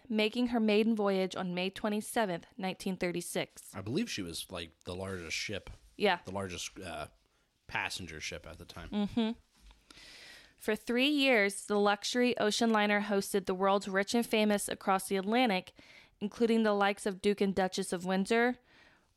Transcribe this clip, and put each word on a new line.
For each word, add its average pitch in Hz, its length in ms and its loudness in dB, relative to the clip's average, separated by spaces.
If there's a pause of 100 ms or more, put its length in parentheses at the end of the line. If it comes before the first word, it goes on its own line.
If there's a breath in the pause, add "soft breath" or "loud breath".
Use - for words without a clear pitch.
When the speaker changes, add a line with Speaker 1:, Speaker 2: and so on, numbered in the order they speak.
Speaker 1:
making 220 400 2
her 240 120 0
maiden 220 340 4
voyage 196 400 2
on 180 180 -4
May 180 180 -2
twenty-seventh, 208 760 -2 (100)
nineteen 185 400 -4
thirty-six. 175 640 -4 (120)
Speaker 2:
I 101 60 -8
believe 143 280 -2
she - 140 -6
was, 82 280 -8
like, 87 200 -10 (140)
the 90 100 -8
largest 92 420 -6
ship. - 320 -6 (280)
Speaker 1:
Yeah. 185 280 0
Speaker 2:
The - 60 -14
largest, - 480 -6
uh, 80 280 -8 (600)
passenger 90 540 -6
ship 80 280 -10
at 80 100 -16
the 87 80 -18
time. 85 260 -14
Speaker 1:
Mm-hmm. 208 380 -2 (1300 loud breath)
For 220 180 -2
three 247 320 0
years, 262 540 2
the 208 160 0
luxury 208 580 2
ocean 214 340 2
liner 208 300 2
hosted 202 460 0
the 185 80 0
world's 196 340 2
rich 196 260 0
and 233 120 2
famous 208 420 2
across - 400 0
the 196 80 0
Atlantic, 202 560 2 (480 loud breath)
including 226 440 2
the 208 100 4
likes 202 320 0
of 190 160 -4
Duke 202 180 2
and 196 140 2
Duchess 190 400 0
of 175 100 -6
Windsor, 226 540 2 (580 soft breath)